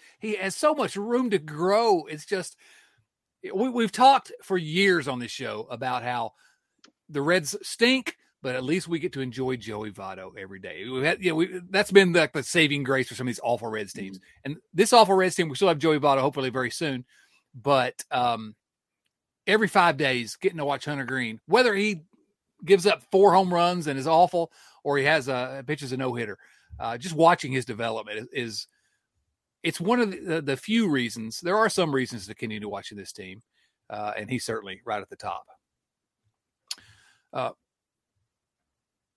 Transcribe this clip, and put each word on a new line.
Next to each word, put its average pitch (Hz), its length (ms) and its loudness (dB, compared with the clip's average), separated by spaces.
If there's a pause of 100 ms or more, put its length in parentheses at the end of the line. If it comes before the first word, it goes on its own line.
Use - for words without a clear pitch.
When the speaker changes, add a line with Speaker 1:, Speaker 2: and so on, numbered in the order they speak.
(200)
Speaker 1:
he 214 160 -4
has 190 200 -6
so 302 180 2
much 269 220 -2
room 240 340 -2
to 196 80 0
grow. 175 720 2
It's 151 180 -12
just, 190 320 -6 (960)
we, 254 160 0
we've 233 220 0
talked 262 400 6 (100)
for 190 160 -2
years 170 500 2
on 127 120 -4
this 117 100 -8
show 110 400 -8
about 127 320 -4
how 120 320 -4 (760)
the 143 140 -4
Reds 160 400 0
stink, - 560 0 (240)
but 127 140 -6
at 131 80 -4
least 160 240 -2
we 170 100 -4
get 160 160 -6
to 139 80 -6
enjoy 127 360 -4
Joey 107 340 -10
Votto 95 460 -14
every 95 220 -16
day. 92 280 -12
We 131 160 -4
had, 175 200 -2
you 180 80 2
know, 160 40 -2
we, 180 340 -2
that's 190 220 0
been 185 220 8
the, 160 200 4
the 139 80 -4
saving 143 420 2
grace 131 260 0
for 120 60 -14
some 123 120 -6
of - 20 -2
these 110 140 -6
awful 117 240 -2
Reds 107 260 -8
teams. 95 240 -12
Speaker 2:
Mm-hmm. - 360 -14
Speaker 1:
And - 40 -14 (160)
this 185 200 4
awful 208 220 8
Reds 185 200 2
team, 170 140 0
we 131 60 -8
still 196 120 2
have 165 100 4
Joey 151 220 2
Votto 135 220 2
hopefully 131 280 -2
very 123 220 -4
soon. 135 340 -6 (480)
But, 127 560 0
um, 117 460 -2 (920)
every 214 220 2
five 175 300 4
days, 127 400 -2
getting 180 220 -4
to 143 60 -4
watch 139 200 -4
Hunter 147 180 -6
Greene, 120 420 -6
whether 220 300 4
he 196 280 -2 (600)
gives 180 240 6
up - 240 0
four 190 220 8
home 185 200 6
runs 175 340 2
and 135 120 -2
is 131 80 -4
awful 170 440 4 (320)
or 143 140 0
he 131 60 2
has 143 240 2
a, 131 400 -4
pitches 143 240 -6
a 127 60 -4
no-hitter, 120 400 -4 (420)
uh, 120 180 -6
just 160 160 -10
watching 160 380 4
his 131 140 -2
development 110 540 -6
is, 120 120 -12
is, 113 360 -8 (960)
it's 165 180 -4
one 226 180 2
of 214 120 2
the, 185 60 -10
the, 165 240 -4
the 135 160 -4
few 220 320 0
reasons. 113 520 -4
There 175 160 0
are 220 120 4
some 165 240 0
reasons 120 340 -4
to 107 80 -14
continue 107 340 -8
watching 101 280 -12
this 98 140 -16
team, 95 300 -16 (480)
uh, 107 260 -8
and 107 140 -10
he's 123 160 -4
certainly 101 400 -8
right 104 160 -4
at - 80 -16
the 95 80 -18
top. - 280 -10 (1900)
Uh, 127 180 -4 (1700)